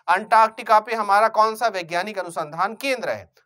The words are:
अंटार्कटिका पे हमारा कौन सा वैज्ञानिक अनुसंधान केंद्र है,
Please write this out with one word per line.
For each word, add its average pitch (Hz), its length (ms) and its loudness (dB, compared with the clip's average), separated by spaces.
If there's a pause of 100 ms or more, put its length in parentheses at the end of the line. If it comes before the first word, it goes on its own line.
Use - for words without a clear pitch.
अंटार्कटिका 220 720 2
पे 226 140 -6
हमारा 214 360 2
कौन 220 260 2
सा 226 120 -2
वैज्ञानिक 185 500 -6
अनुसंधान 170 560 -6
केंद्र 226 360 -6
है, 101 220 -10 (140)